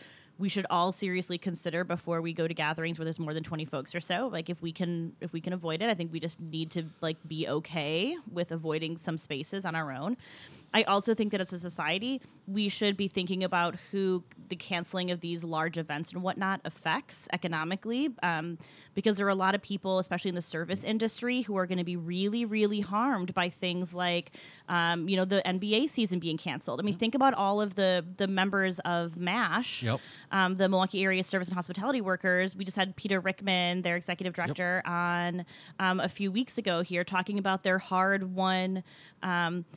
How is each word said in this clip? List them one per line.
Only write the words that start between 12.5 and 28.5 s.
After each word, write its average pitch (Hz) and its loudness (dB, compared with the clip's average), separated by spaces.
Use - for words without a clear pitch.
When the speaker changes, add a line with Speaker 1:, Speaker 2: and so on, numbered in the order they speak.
Speaker 1:
should 196 2
be 196 2
thinking 185 0
about 175 2
who 185 2
the 185 -6
canceling 180 -4
of 175 -2
these 170 -4
large 165 -2
events 156 -4
and 180 -6
whatnot 190 -2
affects - -4
economically, 190 -2
um, 165 -2
because 202 4
there 196 2
are 202 4
a 190 6
lot 190 4
of 202 2
people, 190 0
especially 185 0
in 180 -2
the 175 -2
service 170 -4
industry, 226 0
who 208 -2
are 185 4
gonna 180 0
be 175 -2
really, 190 0
really 208 2
harmed 202 2
by 180 2
things 175 -2
like, 175 0
um, 170 2
you 190 4
know, 185 6
the 190 2
N 185 2
B 208 0
A 269 4
season 190 2
being 165 -2
canceled. 147 -6
I - -2
mean, 208 2
Speaker 2:
Yep. 175 -4
Speaker 1:
think 226 0
about 269 6
all 202 2
of 196 -2
the, 185 4
the 202 2
members 190 2